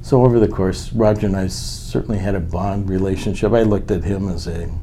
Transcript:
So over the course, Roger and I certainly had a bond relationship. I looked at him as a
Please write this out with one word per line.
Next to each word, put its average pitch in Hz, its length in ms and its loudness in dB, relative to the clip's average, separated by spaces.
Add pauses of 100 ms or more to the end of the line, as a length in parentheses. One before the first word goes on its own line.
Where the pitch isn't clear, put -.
So 127 240 4
over 120 140 6
the 107 80 6
course, - 460 -2
Roger 107 340 2
and 98 100 0
I 95 100 -2
certainly - 680 -6
had 98 180 -2
a 92 60 -2
bond 95 480 -4
relationship. 95 640 0
I 117 80 4
looked 104 300 2
at 85 120 0
him 98 260 -2
as 85 180 -6
a 82 200 -6 (160)